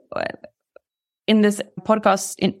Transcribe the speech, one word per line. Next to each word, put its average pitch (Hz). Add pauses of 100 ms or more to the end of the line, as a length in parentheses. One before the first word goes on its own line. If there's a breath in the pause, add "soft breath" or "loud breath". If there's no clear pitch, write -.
(140)
uh, 50 (1000)
in 214
this 208 (200)
podcast 214
in, -